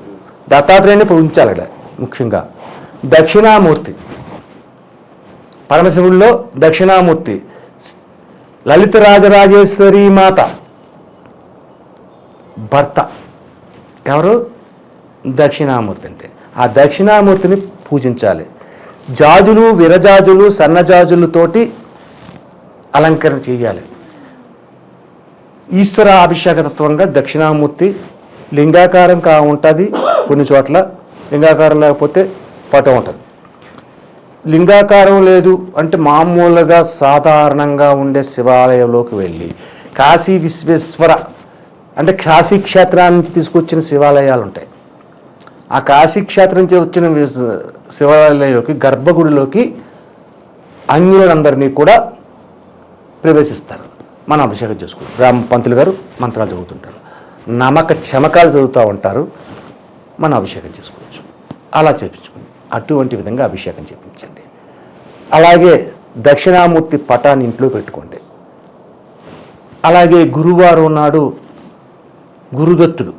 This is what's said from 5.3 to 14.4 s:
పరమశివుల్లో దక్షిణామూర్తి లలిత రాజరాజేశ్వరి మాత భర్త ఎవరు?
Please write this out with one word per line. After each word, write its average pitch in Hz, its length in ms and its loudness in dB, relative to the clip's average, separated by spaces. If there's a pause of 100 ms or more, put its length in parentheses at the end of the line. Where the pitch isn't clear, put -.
పరమశివుల్లో 185 760 2 (120)
దక్షిణామూర్తి 160 840 0 (1300)
లలిత 196 300 4
రాజరాజేశ్వరి 202 1120 4
మాత 190 400 2 (2250)
భర్త - 340 -4 (1000)
ఎవరు? 185 400 -2 (800)